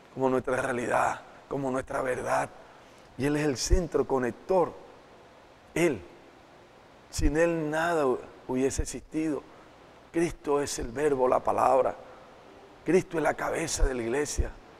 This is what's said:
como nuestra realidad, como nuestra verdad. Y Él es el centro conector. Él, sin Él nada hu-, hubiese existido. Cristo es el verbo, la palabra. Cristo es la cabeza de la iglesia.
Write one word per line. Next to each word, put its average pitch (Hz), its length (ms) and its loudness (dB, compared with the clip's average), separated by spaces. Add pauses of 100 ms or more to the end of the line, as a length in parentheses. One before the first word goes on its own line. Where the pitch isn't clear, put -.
(140)
como 131 160 0
nuestra 127 320 0
realidad, 123 600 0 (280)
como 139 200 -4
nuestra 135 320 -4
verdad. 127 480 -2 (680)
Y 120 80 -2
Él 147 100 0
es 147 100 -2
el 135 120 0
centro 151 480 2
conector. 135 680 0 (1000)
Él, 156 280 0 (1080)
sin - 260 0
Él 165 340 2
nada 160 360 0
hu-, 127 140 2 (280)
hubiese 131 360 0
existido. 147 600 -6 (680)
Cristo 151 500 0
es - 160 -4
el 135 120 -6
verbo, 131 360 2
la 127 140 4
palabra. 120 560 2 (880)
Cristo 165 320 2
es 156 80 0
la 143 100 2
cabeza - 520 -2
de 135 80 0
la 120 80 -2
iglesia. 131 500 -2 (280)